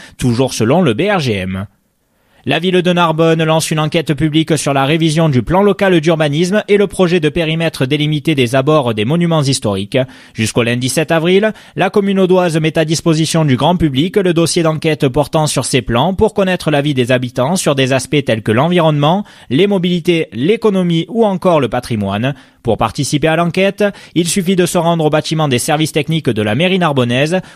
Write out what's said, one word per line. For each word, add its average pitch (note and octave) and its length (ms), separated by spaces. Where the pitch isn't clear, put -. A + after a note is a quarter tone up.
toujours B2 360
selon C#3 280
le C3+ 100
B A#2 160
R G3 120
G B2+ 140
M. F#2+ 320
La D3 120
ville F3+ 240
de F3+ 100
Narbonne E3 520
lance D#3+ 260
une D#3+ 80
enquête D#3 360
publique D#3 420
sur C#3 160
la C3+ 140
révision D#3+ 420
du B2 140
plan F3 200
local F#3+ 380
d'urbanisme D#3+ 680
et G3+ 120
le G3+ 100
projet F3+ 320
de D3+ 80
périmètre D#3+ 580
délimité D3+ 480
des B2+ 220
abords C3+ 360
des G#2+ 120
monuments E3 380
historiques. A2+ 560
Jusqu'au A2+ 300
lundi B2 240
sept D#3+ 240
avril, F#3 400
la F3+ 140
commune G3 280
audoise F3+ 400
met D#3 180
à D#3+ 80
disposition D#3+ 600
du B2+ 120
grand D#3 200
public D#3 400
le F3+ 180
dossier E3 300
d'enquête D#3 420
portant D3+ 400
sur - 180
ces B2+ 180
plans C3+ 320
pour G3+ 200
connaître F#3 380
l'avis C#3+ 220
des B2+ 180
habitants B2+ 420
sur D3+ 220
des C3 160
aspects C3+ 320
tels A2 180
que A2+ 100
l'environnement, D#3+ 720
les E3+ 200
mobilités, F3 640
l'économie F3+ 760
ou A3+ 160
encore F3+ 360
le B2 80
patrimoine. A2+ 680
Pour A2 140
participer C#3 520
à D#3+ 80
l'enquête, F#3 480
il E3+ 140
suffit F#3 280
de F3 100
se - 120
rendre E3 280
au D3 40
bâtiment D#3 380
des B2 100
services D#3 340
techniques D#3 380
de G#2+ 120
la G#2+ 120
mairie F3+ 240
narbonnaise D3 600